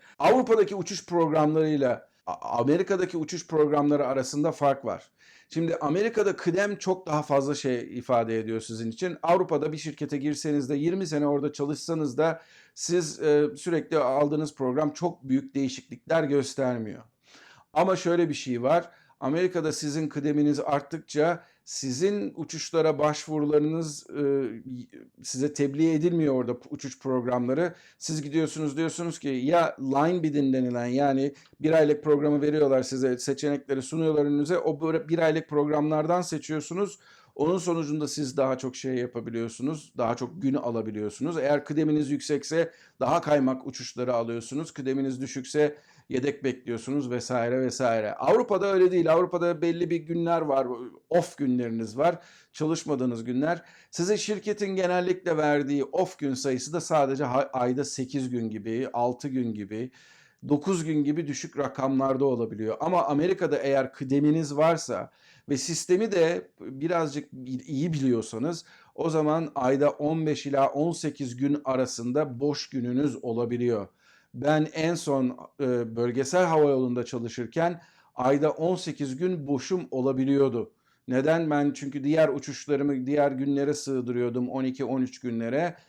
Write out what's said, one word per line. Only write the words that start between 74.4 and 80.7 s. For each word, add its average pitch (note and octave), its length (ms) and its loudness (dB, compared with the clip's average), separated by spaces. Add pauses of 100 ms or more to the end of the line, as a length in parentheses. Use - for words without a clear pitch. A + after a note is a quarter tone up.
en D#3+ 220 0
son, C3+ 440 -2 (220)
e, A#2+ 360 0
bölgesel B2+ 480 2
hava D#3 260 6
yolunda B2+ 340 2
çalışırken B2 760 -4 (340)
ayda C#3 360 2
on F3 260 0
sekiz C#3+ 400 -6
gün E3+ 300 -2
boşum C#3+ 440 -2
olabiliyordu. C3 800 2 (360)